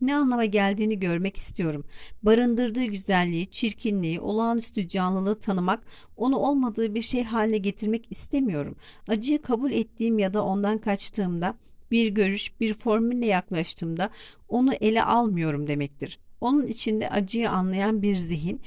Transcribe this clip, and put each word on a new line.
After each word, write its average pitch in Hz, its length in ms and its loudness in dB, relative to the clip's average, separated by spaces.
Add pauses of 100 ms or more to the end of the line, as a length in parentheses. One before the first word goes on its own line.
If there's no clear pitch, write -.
Ne 269 140 2
anlama 247 300 2
geldiğini 202 540 2
görmek 180 380 0
istiyorum. 151 480 -4 (380)
Barındırdığı 240 640 4
güzelliği, 185 680 0
çirkinliği, 202 680 -2
olağanüstü 226 680 -2
canlılığı 190 520 0
tanımak, 196 460 0 (320)
onu 254 200 2
olmadığı 233 580 2
bir 233 60 -2
şey 247 220 0
haline 220 340 0
getirmek 208 540 -2
istemiyorum. 180 640 -2 (320)
Acıyı 254 340 0
kabul 247 300 -2
ettiğim 226 480 0
ya 190 140 0
da 208 100 0
ondan 202 340 0
kaçtığımda, 196 800 -2 (340)
bir 233 160 4
görüş, 202 520 0
bir 220 140 0
formülle 233 520 0
yaklaştığımda 170 840 -2 (380)
onu 254 260 2
ele 220 300 2
almıyorum 165 640 2
demektir. 143 520 -4 (220)
Onun 262 260 2
içinde 220 420 -2
acıyı 214 400 0
anlayan 190 520 0
bir 202 140 4
zihin 170 520 -2